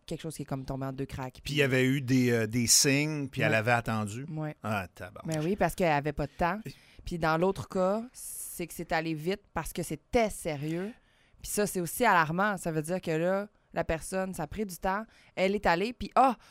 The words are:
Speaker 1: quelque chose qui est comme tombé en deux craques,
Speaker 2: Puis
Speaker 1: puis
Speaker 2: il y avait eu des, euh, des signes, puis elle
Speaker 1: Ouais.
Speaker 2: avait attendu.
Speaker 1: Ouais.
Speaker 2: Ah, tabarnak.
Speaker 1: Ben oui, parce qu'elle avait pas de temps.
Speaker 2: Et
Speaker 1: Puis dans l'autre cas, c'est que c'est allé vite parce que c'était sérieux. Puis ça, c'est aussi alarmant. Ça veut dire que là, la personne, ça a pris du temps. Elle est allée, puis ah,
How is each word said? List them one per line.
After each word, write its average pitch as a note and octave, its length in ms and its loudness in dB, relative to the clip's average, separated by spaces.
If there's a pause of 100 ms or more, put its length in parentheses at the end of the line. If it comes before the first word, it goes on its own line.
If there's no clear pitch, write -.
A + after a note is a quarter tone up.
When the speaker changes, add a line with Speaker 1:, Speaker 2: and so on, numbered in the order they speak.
Speaker 1:
quelque D#3+ 160 -8
chose D#3+ 120 -8
qui - 80 -8
est C#3 40 -14
comme C3+ 180 -6
tombé C3+ 220 -6
en C3+ 60 -6
deux C3+ 140 -6
craques, C3 280 -8
Speaker 2:
Puis - 80 -20
Speaker 1:
puis C#3+ 120 -8
Speaker 2:
il - 40 -4
y C#3+ 40 6
avait C3 220 4
eu C3+ 160 2
des, B2+ 320 4
euh, A2+ 160 2
des A#2 180 0
signes, C#3+ 640 4
puis B2 140 -4
elle A2 100 4
Speaker 1:
Ouais. A2 60 6
Speaker 2:
avait A2 120 2
attendu. A#2 580 0
Speaker 1:
Ouais. D3+ 360 -8
Speaker 2:
Ah, G#2 280 -2
tabarnak. D3+ 440 -8
Speaker 1:
Ben D#3 80 -2
oui, F3+ 100 0
parce F#3 220 0
qu'elle E3+ 160 2
avait C#3+ 200 0
pas C#3+ 140 -4
de - 100 -10
temps. F3+ 300 0
Speaker 2:
Et C3+ 60 -12 (320)
Speaker 1:
Puis F3 140 -6
dans D#3+ 180 2
l'autre F#3+ 320 0
cas, F#3+ 340 0 (100)
c'est - 540 -10
que - 80 -14
c'est E3+ 180 -8
allé E3 220 0
vite E3 280 -4 (120)
parce D#3 180 -6
que F3 120 -4
c'était G#3+ 460 0
sérieux. D#3+ 600 -6 (520)
Puis - 100 -10
ça, G#3 140 2
c'est F#3 140 -2
aussi F3 240 -2
alarmant. F#3 520 4
Ça E3+ 160 -4
veut D#3 100 0
dire F3+ 180 -4
que F3 120 -4
là, F#3 340 0 (260)
la E3 120 -2
personne, F#3+ 500 -4
ça E3+ 100 -6
a - 40 -4
pris G#3+ 180 -6
du F3+ 120 -10
temps. G3 260 -2 (320)
Elle F#3+ 180 4
est G#3 120 0
allée, F#3+ 260 4
puis - 240 -8
ah, B3+ 200 6 (140)